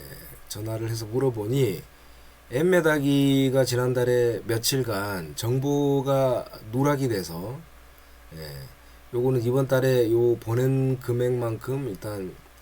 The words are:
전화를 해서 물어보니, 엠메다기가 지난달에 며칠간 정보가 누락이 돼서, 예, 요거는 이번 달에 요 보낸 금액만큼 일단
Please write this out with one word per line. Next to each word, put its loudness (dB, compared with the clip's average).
전화를 -6
해서 -4
물어보니, 0
엠메다기가 4
지난달에 2
며칠간 -2
정보가 0
누락이 2
돼서, -6
예, -14
요거는 2
이번 2
달에 2
요 4
보낸 0
금액만큼 -4
일단 -10